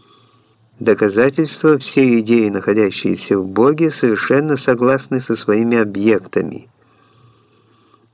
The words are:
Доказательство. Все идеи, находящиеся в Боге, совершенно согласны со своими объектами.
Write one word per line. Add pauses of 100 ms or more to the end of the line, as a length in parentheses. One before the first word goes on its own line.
(800)
Доказательство.
Все
идеи,
находящиеся
в
Боге,
совершенно
согласны
со
своими
объектами. (1500)